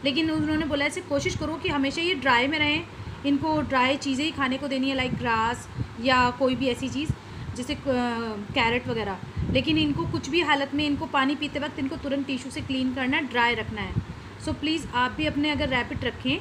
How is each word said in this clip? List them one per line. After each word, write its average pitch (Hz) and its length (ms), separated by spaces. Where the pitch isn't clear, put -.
लेकिन 311 260
उन्होंने 311 360
बोला, 285 180
"ऐसे 302 160
कोशिश 285 360
करो 311 180
कि 339 140
हमेशा 277 340
ये 349 120
ड्राई 254 320
में 311 120
रहें, 302 260
इनको 302 340
ड्राई 262 360
चीज़ें 277 280
ही 320 60
खाने 269 280
को 285 100
देनी 262 220
है, 269 60
like 254 220
ग्रास 233 500
या 254 300
कोई 254 240
भी 254 120
ऐसी 240 220
चीज़, 294 220
जैसे, 254 180
अ, - 60
कैरेट 247 340
वगैरह। 202 300
लेकिन 302 280
इनको 311 280
कुछ 302 220
भी 330 120
हालत 277 340
में, 302 120
इनको 285 200
पानी 277 280
पीते 294 240
वक्त 302 200
इनको 277 180
तुरंत 277 300
टिश्यू 269 240
से 302 100
क्लीन 262 340
करना 262 220
है, 311 100
ड्राई 240 280
रखना 214 260
है।" - 340
So 311 100
प्लीज़ 302 400
आप 247 180
भी 302 140
अपने 294 240
अगर 294 180
रैबिट 254 360
रखें 254 360